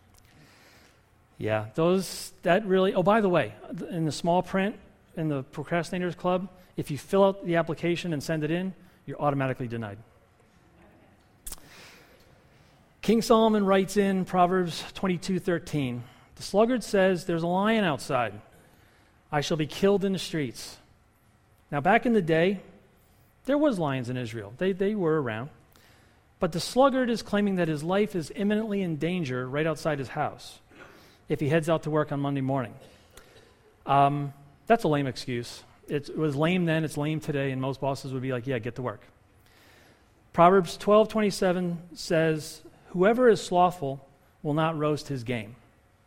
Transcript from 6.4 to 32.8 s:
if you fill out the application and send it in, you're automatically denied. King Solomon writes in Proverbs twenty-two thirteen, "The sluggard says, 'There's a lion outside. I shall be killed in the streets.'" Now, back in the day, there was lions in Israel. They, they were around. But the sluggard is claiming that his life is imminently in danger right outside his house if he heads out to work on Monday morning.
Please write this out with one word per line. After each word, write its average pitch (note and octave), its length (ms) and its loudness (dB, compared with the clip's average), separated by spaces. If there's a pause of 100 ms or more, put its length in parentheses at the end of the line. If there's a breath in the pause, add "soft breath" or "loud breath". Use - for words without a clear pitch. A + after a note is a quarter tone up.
if D3 120 -6
you C#3+ 80 -4
fill G3 280 4
out G3 200 0
the E3+ 120 0
application E3 560 -2
and C#3 100 -4
send D#3+ 200 -2
it D3+ 80 -2
in, F#3 220 -4 (320 soft breath)
you're - 160 -10
automatically C3+ 460 0
denied. A2 300 -8 (3000 loud breath)
King A3 200 4
Solomon A3 440 6
writes F#3+ 320 2
in F#3+ 280 2
Proverbs F3+ 580 2 (100)
twenty-two F#3 460 -2
thirteen, C#3 640 -4 (320 loud breath)
"The - 80 -16
sluggard A3+ 400 2
says, F#3 420 2
'There's E3 180 -2
a E3+ 40 -2
lion G3+ 360 2
outside. B2+ 500 -2 (960 soft breath)
I D3 100 2
shall D#3+ 160 -2
be D#3 100 -2
killed G3 360 2
in G3 100 0
the F3+ 60 -4
streets.'" - 580 -8 (960)
Now, D3 100 -2
back G#3+ 240 4
in A#3+ 80 4
the G#3+ 80 4
day, E3+ 400 2 (840)
there C#4 120 2
was C#4+ 200 2
lions C3 320 -2
in B2+ 80 -4
Israel. A2+ 400 -8
They, F#3+ 140 0
they G3 240 -2
were D#3+ 260 0
around. A#2 280 -6 (880 soft breath)
But - 120 0
the E3+ 80 -4
sluggard B3+ 500 2
is A3+ 120 -2
claiming G3+ 340 0
that F3 120 0
his D3+ 160 -2
life G3 320 0
is D#3+ 200 -6
imminently G#3 460 0
in E3 160 -4
danger C#3 500 -4
right D3 180 -2
outside D3+ 340 -2
his A#2+ 100 -8
house - 500 -6 (720 loud breath)
if D#3 100 -2
he D3 100 0
heads D#3 180 2
out D#3+ 160 0
to D#3 60 -6
work D3+ 220 0
on C#3+ 80 -2
Monday C#3 220 -2
morning. C3 320 -2 (1120 loud breath)